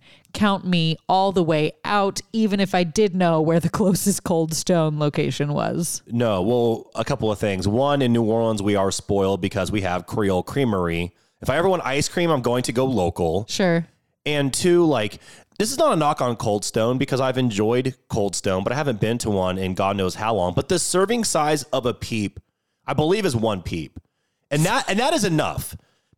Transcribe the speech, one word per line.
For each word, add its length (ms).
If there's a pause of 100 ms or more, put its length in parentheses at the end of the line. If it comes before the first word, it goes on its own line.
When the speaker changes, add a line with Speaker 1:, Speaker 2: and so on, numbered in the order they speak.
(340)
Speaker 1:
Count 320
me 300 (120)
all 240
the 100
way 300 (120)
out, 360 (120)
even 280
if 140
I 100
did 320
know 240
where 180
the 100
<laughs> 100
closest 440
Cold 320
Stone 440
location 560
was. 520
Speaker 2:
No, 360
well, 520
a 100
couple 280
of 60
things. 280
One, 360
in 100
New 120
Orleans, 380
we 140
are 160
spoiled 480
because 320
we 80
have 260
Creole 360
Creamery. 680 (280)
If 80
I 80
ever 140
want 160
ice 220
cream, 220
I'm 120
going 220
to 80
go 120
local. 640
Speaker 1:
Sure. 380 (400)
Speaker 2:
And 260
two, 320
like, 360 (380)
this 140
is 60
not 160
a 20
knock 240
on 160
Cold 300
Stone 320
because 220
I've 180
enjoyed 560 (140)
Cold 280
Stone, 260
but 100
I 40
haven't 240
been 180
to 120
one 260
in 180
God 220
knows 180
how 200
long. 200
But 140
the 100
serving 460
size 380 (100)
of 140
a 80
peep, 440 (480)
I 60
believe, 320
is 100
one 280
peep. 360 (520)
And 160
that, 220
and 100
that 160
is 100
enough 520 (420)